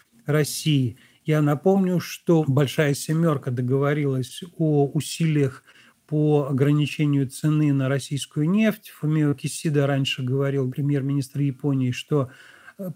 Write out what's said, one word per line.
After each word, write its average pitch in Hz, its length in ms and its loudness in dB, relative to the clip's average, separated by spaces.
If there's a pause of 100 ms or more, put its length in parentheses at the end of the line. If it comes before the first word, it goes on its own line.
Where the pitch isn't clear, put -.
(260)
России. 143 720 0 (260)
Я 156 160 2
напомню, 180 580 2
что 165 480 0
Большая 143 460 2
Семерка 156 580 -2
договорилась 135 920 -2 (160)
о 151 280 2
усилиях 147 760 -2 (440)
по 151 440 0
ограничению 143 800 2
цены 151 420 2
на 135 160 0
российскую 143 600 -2
нефть. 214 400 0
Фумио 151 420 0
Кисида 143 540 -2
раньше 139 360 -2
говорил, 135 480 -2
премьер-министр 139 720 -2
Японии, 135 520 0
что, 131 380 -2 (480)
э, 185 180 -8